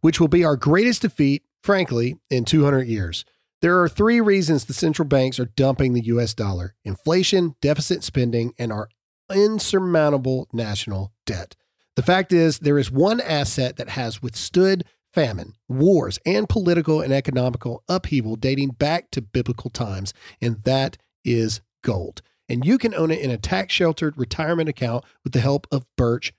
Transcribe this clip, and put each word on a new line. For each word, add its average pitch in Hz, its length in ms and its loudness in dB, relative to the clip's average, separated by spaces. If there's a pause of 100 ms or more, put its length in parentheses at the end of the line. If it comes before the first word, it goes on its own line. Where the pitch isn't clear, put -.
which 160 180 2
will 165 100 4
be 175 140 4
our 151 140 2
greatest 190 460 2
defeat, 143 400 0 (200)
frankly, 147 540 0 (140)
in 123 160 0
two 156 180 4
hundred 135 240 2
years. 95 380 -4 (340)
There 180 220 4
are 165 80 2
three 226 320 2
reasons 180 420 2
the - 80 -10
central 156 340 0
banks 131 320 2
are 127 60 -2
dumping 131 480 2
the 120 140 0
U 117 120 2
S 113 140 0
dollar: 92 500 -4
inflation, 170 800 0
deficit 147 420 0
spending, 120 560 -2
and 117 140 -4
our 107 160 -8 (420)
insurmountable 170 1200 0
national 104 600 -6 (140)
debt. 92 300 -10 (380)
The 131 80 -2
fact 185 300 2
is, 165 280 4
there 147 180 2
is 127 120 -2
one 190 300 2
asset 139 560 -2
that - 140 -12
has 117 320 -8
withstood 180 640 0 (280)
famine, 104 400 -2 (160)
wars, 131 560 2
and 202 240 0
political 170 540 0
and 135 100 -2
economical 127 720 -2
upheaval 131 500 -2
dating 135 340 -2
back 147 420 -2
to 135 80 -4
biblical 120 480 -6
times, 98 460 -8 (260)
and 110 240 -4
that 131 320 0 (260)
is 113 380 0 (220)
gold. 98 400 -6 (260)
And 120 160 -2
you 220 120 4
can 226 180 -2
own 160 160 0
it 160 100 -2
in 139 100 -2
a 117 80 -2
tax-sheltered 170 800 -2
retirement 160 500 -2
account 120 360 -4 (180)
with 127 100 -8
the 131 80 2
help 139 300 0
of 139 140 -2 (120)
Birch 120 420 0